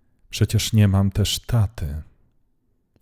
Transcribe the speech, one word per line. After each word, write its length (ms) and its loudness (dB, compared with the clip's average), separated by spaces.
Przecież 440 -2
nie 140 4
mam 240 2
też 280 -2
taty”. 640 -4